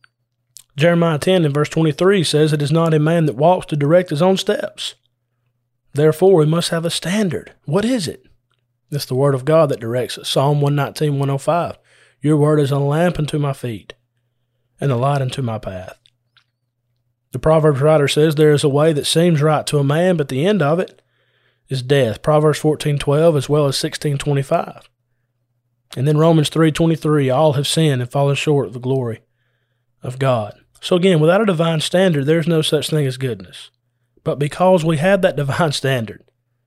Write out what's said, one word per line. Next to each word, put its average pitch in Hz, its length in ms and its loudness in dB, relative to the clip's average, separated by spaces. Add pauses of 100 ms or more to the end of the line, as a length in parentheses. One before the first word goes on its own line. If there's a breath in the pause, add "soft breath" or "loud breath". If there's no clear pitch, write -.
(760)
Jeremiah 170 420 2
ten 185 260 2
and 143 80 0
verse 147 160 -2
twenty-three 170 540 0
says, 151 300 0
"It 147 80 -2
is 143 100 -2
not 165 220 2
a 156 60 2
man 160 260 2
that 123 100 -2
walks 170 320 2
to 156 80 -4
direct 160 340 2
his 151 120 -4
own 190 160 2
steps." - 580 -6 (1000)
Therefore, 156 420 4
we 151 100 4
must 165 240 0
have 165 160 -4
a 170 40 -2
standard. 170 640 -4 (120)
What 190 200 -2
is 233 220 -2
it? - 180 -12 (640)
It's 139 140 -6
the 127 100 -6
word 139 200 2
of 131 100 -8
God 156 240 4
that 123 100 -4
directs 117 380 -6
us. - 120 -12
Psalm 143 300 2
one 143 160 0
nineteen, 139 440 -2
one 139 100 -2
oh 139 80 -2
five, 151 400 -4 (440 soft breath)
"Your 147 140 2
word 151 240 2
is 139 120 0
a 139 80 -2
lamp 156 400 0
unto 151 200 -4
my 143 140 -4
feet 117 400 -12 (880)
and 139 100 0
a 120 60 0
light 139 240 0
unto 131 200 -6
my 110 180 -6
path." 92 380 -14 (1300)
The 127 80 -10
Proverbs 156 400 2
writer 147 300 4
says, 151 260 2
"There 151 180 4
is 143 100 2
a 151 60 2
way 147 220 2
that 143 140 -2
seems 165 360 2
right 147 260 0
to 147 120 -2
a 143 40 2
man, 170 340 2
but 143 100 -2
the 135 180 -4
end 202 160 0
of 151 180 0
it - 220 -8 (680)
is 131 120 -6
death." 127 400 0
Proverbs 151 380 2
fourteen 147 380 -2
twelve 151 400 2
as 127 100 -4
well 147 180 0
as 135 120 -2
sixteen 147 400 -4
twenty-five. 143 720 -4 (1080)
And 127 100 -4
then 151 120 2
Romans 160 320 4
three 160 240 2
twenty-three, 151 560 0
"All 143 240 2
have 135 140 -2
sinned 147 340 0
and 120 100 -8
fallen 139 240 0
short 139 320 0
of 101 60 -14
the 123 60 -12
glory 123 420 -4 (800)
of 127 160 -10
God." 123 400 -2 (220)
So - 140 -2
again, 175 240 4
without 175 220 4
a 233 40 2
divine 165 360 0
standard, 175 440 0
there's 160 220 0
no 160 140 2
such 151 280 -2
thing 151 180 0
as 123 100 -6
goodness. 110 540 -10 (520)
But 160 140 -4
because 160 480 2
we 160 120 0
have 190 240 2
that 180 140 0
divine 143 360 -2
standard, 123 520 -4 (440)